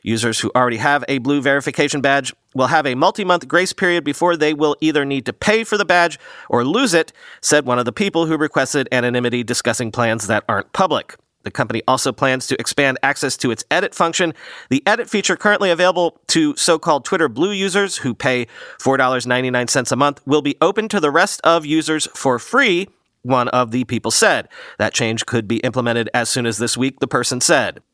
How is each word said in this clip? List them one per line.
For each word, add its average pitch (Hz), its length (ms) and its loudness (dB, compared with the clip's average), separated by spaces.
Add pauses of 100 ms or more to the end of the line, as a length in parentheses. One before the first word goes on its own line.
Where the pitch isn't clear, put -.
Users 113 380 -2
who - 160 -4
already 123 220 2
have 143 300 0
a 135 120 -2
blue 143 200 0
verification 139 640 0
badge 139 320 0 (220)
will 127 120 2
have 147 200 2
a 127 80 -2
multi-month 175 520 0
grace 180 260 0
period 175 300 0
before 170 320 0
they 151 200 0
will 147 260 0
either 151 240 2
need 135 220 -4
to 123 60 -4
pay 220 300 0
for 214 140 -2
the 196 80 0
badge 170 320 2 (320)
or 120 160 2
lose 190 300 2
it," - 180 2 (280)
said 147 220 2
one 123 140 0
of 123 80 0
the 120 60 -2
people 180 340 0
who 160 120 0
requested 143 540 0
anonymity 123 520 0
discussing 113 480 -4
plans 117 340 0
that 104 240 0
aren't 101 240 -4
public. 156 420 0 (280)
The - 80 -10
company 113 360 -4
also 131 240 0
plans 131 360 -2
to - 120 -4
expand 135 440 0
access 139 340 -2
to 127 140 -2
its 110 180 -6
edit 180 240 0
function. 170 400 0 (360)
The 135 180 2
edit 220 200 0
feature 196 280 0
currently 202 340 0
available 175 500 2 (100)
to 151 280 2
so-called 156 480 0
Twitter 160 240 0
Blue 151 220 -2
users 196 460 -2
who 123 180 -4
pay 127 320 0 (320)
four 135 180 2
dollars 127 300 0
ninety-nine 123 400 0
cents 123 240 0
a 127 40 2
month 143 300 0
will 147 160 2
be 139 180 -4
open 208 300 0
to 208 100 -2
the 147 120 2
rest 175 320 2
of 165 200 4
users 151 520 -2
for 123 240 0
free, 202 500 0 (320)
one 123 280 0
of 123 200 0
the 123 140 -2
people 113 280 -4
said. 160 360 2 (320)
That 104 140 0
change 113 340 -2
could 107 200 -2
be 113 100 -2
implemented 117 580 -2
as 120 140 0
soon 120 180 -2
as 107 100 -2
this 120 200 -2
week, 131 220 -2
the 131 80 0
person 123 340 -2
said. 123 400 0 (120)